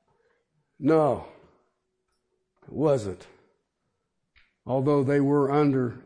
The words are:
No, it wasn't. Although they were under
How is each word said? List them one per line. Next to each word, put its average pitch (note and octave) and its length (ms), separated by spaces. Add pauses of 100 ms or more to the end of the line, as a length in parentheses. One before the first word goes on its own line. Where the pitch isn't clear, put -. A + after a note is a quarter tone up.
(800)
No, C#3 480 (1400)
it - 60
wasn't. A2+ 540 (1400)
Although C#3 380
they C#3+ 160
were C#3 300
under C3+ 560